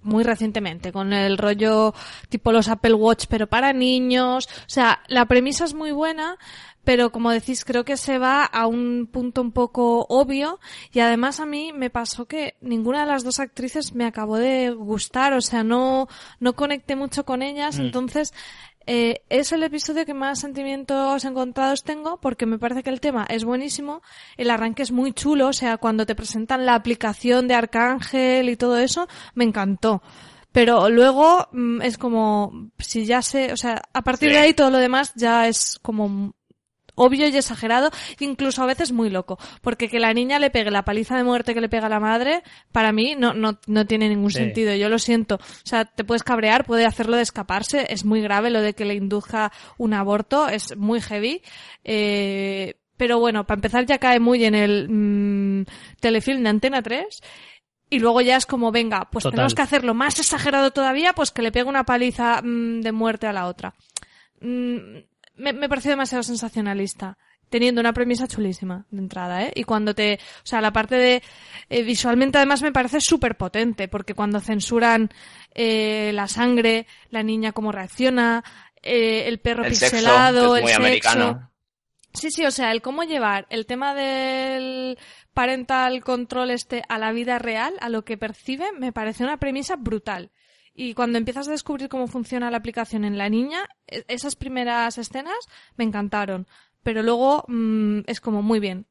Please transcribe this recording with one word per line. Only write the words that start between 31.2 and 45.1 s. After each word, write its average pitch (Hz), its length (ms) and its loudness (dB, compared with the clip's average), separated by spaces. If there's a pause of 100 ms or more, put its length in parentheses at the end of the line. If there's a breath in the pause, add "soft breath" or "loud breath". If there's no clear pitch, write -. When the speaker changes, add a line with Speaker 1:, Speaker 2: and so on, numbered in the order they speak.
Speaker 1:
mm, 240 300 -2
es 233 160 -2
como, 214 800 0
si - 260 -4
ya 240 160 2
sé, 262 320 -2
o 247 60 -6
sea, 233 240 -4 (100)
a 262 100 -4
partir 262 280 2
Speaker 3:
Sí. 294 40 6
Speaker 1:
de 294 60 8
ahí 311 140 8
todo 277 160 6
lo 262 80 4
demás 254 360 2
ya 233 320 2
es - 360 -2
como 202 520 -4 (680)
obvio 269 260 6
y 277 80 2
exagerado, 254 540 2 (280 loud breath)
incluso 269 440 -2
a 254 40 2
veces 262 260 -2
muy 226 180 0
loco. 180 280 -6 (240 loud breath)
Porque 233 260 -4
que 233 100 -2
la 226 140 4
niña 247 260 2
le 285 120 4
pegue 214 200 0
la 202 140 0
paliza 220 320 -2
de 247 80 2
muerte 240 300 0
que 233 60 0
le 226 80 -2
pega 220 180 -2
a 214 40 -2
la 214 100 0
madre, 247 420 0 (300 loud breath)
para 220 200 2
mí 233 240 0
no, 240 160 2
no, 220 340 -2
no 214 200 2
tiene 220 220 2
ningún 202 220 2
Speaker 2:
Sí. - 80 -4
Speaker 1:
sentido. 220 360 0
Yo 202 140 0
lo 226 100 2
siento. 226 380 0